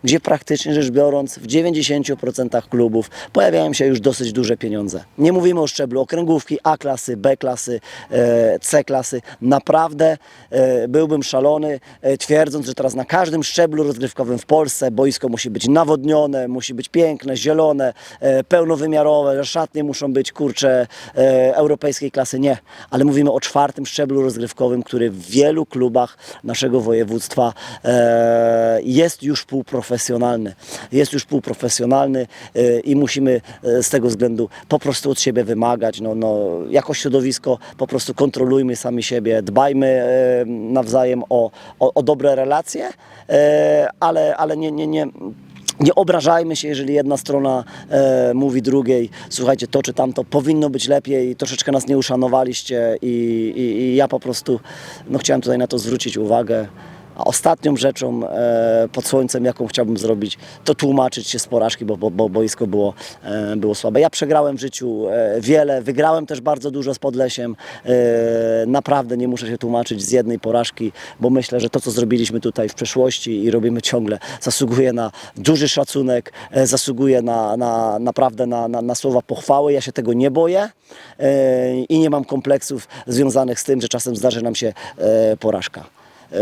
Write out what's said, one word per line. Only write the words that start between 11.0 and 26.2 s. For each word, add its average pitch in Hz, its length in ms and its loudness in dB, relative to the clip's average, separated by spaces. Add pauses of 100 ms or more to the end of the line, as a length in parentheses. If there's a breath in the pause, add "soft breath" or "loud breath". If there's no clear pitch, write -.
szalony, 147 580 0 (220 loud breath)
e, 135 140 2
twierdząc, 151 500 2
że 127 80 -8
teraz 131 200 -2
na 127 100 -4
każdym 160 380 0
szczeblu 156 400 2
rozgrywkowym 123 560 -2
w - 80 -18
Polsce 143 440 2
boisko 131 380 0
musi 120 220 -4
być 107 180 -4
nawodnione, 147 800 2
musi 127 260 -8
być 131 140 -10
piękne, 147 480 0
zielone, 143 580 0 (260 loud breath)
e, 131 240 2
pełnowymiarowe, 151 920 2
że 139 80 -2
szatnie 151 400 -4
muszą 143 280 -4
być, 131 200 -2
kurcze, 127 540 0 (300 loud breath)
e, 131 400 4
europejskiej 147 540 0
klasy. 131 300 -2
Nie, 139 180 2 (320 loud breath)
ale 131 140 2
mówimy 143 280 4
o 131 80 0
czwartym 143 460 -2
szczeblu 139 360 -2
rozgrywkowym, 123 600 -2
który 117 280 -2
w 90 160 -12
wielu 147 400 2
klubach 123 520 0 (260 loud breath)